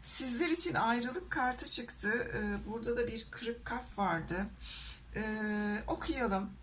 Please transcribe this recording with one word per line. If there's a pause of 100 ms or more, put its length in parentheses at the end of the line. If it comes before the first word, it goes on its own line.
Sizler
için
ayrılık
kartı
çıktı.
Ee,
burada
da
bir
kırık
kalp
vardı. (680)
Ee,
okuyalım. (120)